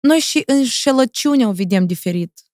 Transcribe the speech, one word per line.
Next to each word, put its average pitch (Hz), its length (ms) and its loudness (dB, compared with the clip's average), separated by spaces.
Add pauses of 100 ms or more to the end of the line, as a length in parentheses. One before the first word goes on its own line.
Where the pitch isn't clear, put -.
noi 302 180 4
și - 280 -2
înșelăciunea 269 1000 0
o 202 40 -2
vedem 185 340 0
diferit. 175 540 -6 (140)